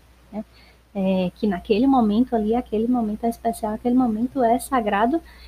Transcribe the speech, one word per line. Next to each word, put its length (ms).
né? 120
É, 400
que 120
naquele 400
momento 480
ali, 180
aquele 340
momento 360
é 60
especial, 440
aquele 220
momento 480
é 160
sagrado, 600